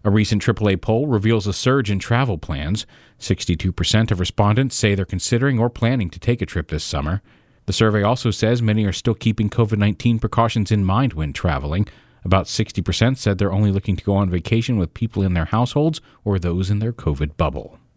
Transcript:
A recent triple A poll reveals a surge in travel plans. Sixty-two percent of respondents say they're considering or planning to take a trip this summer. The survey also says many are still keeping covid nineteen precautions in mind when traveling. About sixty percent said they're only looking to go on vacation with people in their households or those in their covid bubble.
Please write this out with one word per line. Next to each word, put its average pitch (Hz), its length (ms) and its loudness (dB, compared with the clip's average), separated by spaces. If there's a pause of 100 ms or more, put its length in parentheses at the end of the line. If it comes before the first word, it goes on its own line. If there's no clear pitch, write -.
A 110 60 2
recent 107 320 2
triple 107 260 0
A 95 80 2
poll 117 320 0
reveals 110 400 2
a 98 40 -2
surge 127 380 0
in 101 80 0
travel 117 400 0
plans. 78 480 -4 (320)
Sixty-two - 540 -2
percent 110 400 0
of 90 80 -2
respondents 107 560 0
say 101 180 2
they're 95 100 -2
considering 120 540 0
or 117 100 2
planning 117 420 -2
to - 100 -18
take - 200 0
a 87 60 -2
trip 80 220 -4
this 76 160 -4
summer. 76 360 -4 (460)
The - 60 -2
survey 107 320 2
also 120 260 2
says 117 320 0
many 110 220 2
are 98 80 0
still 113 220 -2
keeping 107 360 0
covid 110 280 0
nineteen 107 420 2
precautions 113 500 0
in 104 140 2
mind 95 300 0
when 76 180 -4
traveling. 73 560 -2 (360)
About 92 220 2
sixty - 340 -4
percent 117 380 0
said 98 200 0
they're 98 140 0
only 101 200 2
looking 98 240 0
to - 80 -12
go 101 100 2
on 98 160 2
vacation 113 480 0
with 87 160 -2
people 110 300 -2
in 92 100 0
their 82 120 0
households 147 540 0 (240)
or 101 140 0
those 87 320 -2
in 104 80 0
their 110 140 -2
covid 73 440 -4
bubble. 67 400 -4 (200)